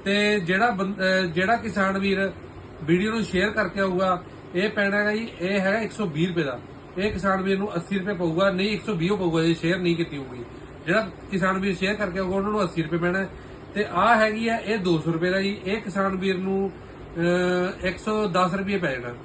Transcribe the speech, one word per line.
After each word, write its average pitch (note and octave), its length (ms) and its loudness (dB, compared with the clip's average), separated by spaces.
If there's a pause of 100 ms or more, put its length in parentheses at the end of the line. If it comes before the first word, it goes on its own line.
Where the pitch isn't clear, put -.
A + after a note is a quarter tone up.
ਤੇ G#3 360 4
ਜਿਹੜਾ F#3+ 300 2
ਬੰ-, G3 240 -2
ਅਹ F#3+ 320 2
ਜਿਹੜਾ F#3 300 2
ਕਿਸਾਨ G3 420 0
ਵੀਰ G3 340 0 (500)
ਵੀਡੀਓ F3+ 280 2
ਨੂੰ A3 140 0
ਸ਼ੇਅਰ F#3 260 2
ਕਰਕੇ G3+ 300 0
ਆਊਗਾ, F#3 420 2 (320)
ਇਹ G3 160 2
ਪੈਣਾ G3 260 2
ਹੈਗਾ G#3 160 2
ਜੀ, A3+ 160 -2 (120)
ਇਹ G3 200 0
ਹੈਗਾ G3 180 2
ਇੱਕ G#3+ 140 -4
ਸੌ G#3+ 140 -2
ਵੀਹ D#3+ 220 0
ਰੁਪਏ E3+ 140 0
ਦਾ। C3 160 -2 (400)
ਇਹ G#3 140 0
ਕਿਸਾਨ F#3+ 300 0
ਵੀਰ F#3+ 160 2
ਨੂੰ G3+ 180 -2
ਅੱਸੀ F#3+ 220 -2
ਰੁਪਏ F#3+ 160 -2
ਪਊਗਾ, F3 360 2
ਨਹੀਂ F#3+ 200 0
ਇੱਕ G#3 160 -4
ਸੌ A3 80 -2
ਵੀਹ E3+ 180 2
ਪਊਗਾ E3+ 300 2
ਜੇ E3 120 4
ਸ਼ੇਅਰ E3 240 0
ਨਹੀਂ F3 180 2
ਕੀਤੀ D#3+ 200 -4
ਹੋਊਗੀ। B2+ 280 -10 (420)
ਜਿਹੜਾ G3 240 2 (200)
ਕਿਸਾਨ F#3+ 280 2
ਵੀਰ F#3+ 180 0
ਸ਼ੇਅਰ F#3+ 180 0
ਕਰਕੇ G3 240 -2
ਆਊਗਾ, F#3+ 180 0
ਉਹਨਾਂ G3 140 0
ਨੂੰ G#3+ 120 2
ਅੱਸੀ E3+ 200 0
ਰੁਪਏ D#3 160 -2
ਪੈਣਾ। F3+ 280 0 (480)
ਤੇ G#3 180 0
ਆਹ G#3 240 6
ਹੈਗੀ A3 320 2
ਆ, A3+ 80 2
ਇਹ A3 220 -2
ਦੋ F3 200 2
ਸੌ D#3 140 0
ਰੁਪਏ E3 180 0
ਦਾ F#3+ 100 2
ਜੀ। G3 240 -2
ਇਹ G#3 160 -2
ਕਿਸਾਨ G3 360 -2
ਵੀਰ F#3+ 220 0
ਨੂੰ, F#3+ 320 0
ਅਹ, F3+ 1160 0
ਇੱਕ F#3 120 -2
ਸੌ G#3+ 300 0
ਦਸ F3+ 260 2
ਰੁਪਏ G3 240 -2
ਪੈ D#3+ 140 0
ਜਾਣਾ A#2+ 220 -6 (100)